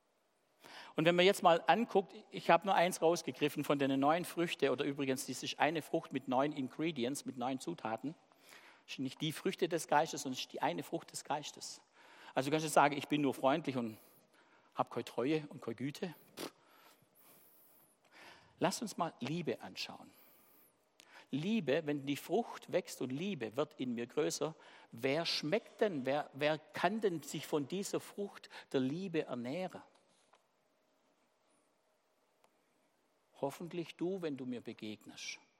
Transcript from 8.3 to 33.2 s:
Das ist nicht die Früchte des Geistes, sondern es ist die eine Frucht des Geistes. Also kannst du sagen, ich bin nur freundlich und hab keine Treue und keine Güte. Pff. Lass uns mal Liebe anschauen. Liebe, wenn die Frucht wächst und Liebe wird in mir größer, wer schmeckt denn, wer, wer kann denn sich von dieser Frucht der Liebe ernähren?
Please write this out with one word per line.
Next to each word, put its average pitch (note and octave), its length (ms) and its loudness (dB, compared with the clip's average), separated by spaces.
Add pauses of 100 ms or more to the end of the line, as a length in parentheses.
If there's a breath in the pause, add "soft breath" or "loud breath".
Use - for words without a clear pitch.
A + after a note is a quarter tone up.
Das - 80 -14
ist - 60 -8
nicht C3+ 200 -6
die D#3 140 -2
Früchte - 340 -2
des E3 220 -2
Geistes, D#3 320 2
sondern C3 160 -6
es - 80 -6
ist - 80 -16
die - 80 -8
eine D#3 200 0
Frucht - 300 -8
des - 140 -12
Geistes. - 560 -6 (520 loud breath)
Also C#3 160 0
kannst D#3 160 2
du D3+ 40 -2
sagen, D3 280 6
ich - 120 -6
bin D3 100 2
nur C3+ 140 4
freundlich C#3 420 2
und A2+ 220 -4 (800 soft breath)
hab - 140 0
keine A#2 140 -4
Treue D3 460 -2
und - 120 -14
keine A#2 140 -8
Güte. D3 400 -8 (220)
Pff. - 160 -10 (2000 loud breath)
Lass F3 220 2
uns A3 140 -6
mal E3 240 -2
Liebe D3+ 400 -4
anschauen. - 500 -12 (1200 loud breath)
Liebe, E3 560 0
wenn C#3+ 200 -2
die C#3+ 100 0
Frucht - 560 -4
wächst F3 300 -2
und C3 80 -2
Liebe C#3+ 480 -4
wird D3+ 200 0
in B2 160 -2
mir A#2 140 -4
größer, D#3 480 -2 (380 loud breath)
wer C3+ 320 0
schmeckt - 560 -2
denn, D#3+ 240 0
wer, C#3 280 0
wer D3+ 240 2
kann G#3+ 440 0
denn F3 200 0
sich - 240 -8
von D3 220 0
dieser F#3 320 -2
Frucht - 500 -10 (220 loud breath)
der C#3 80 2
Liebe D#3 440 -2
ernähren? D#3+ 600 -6 (3500)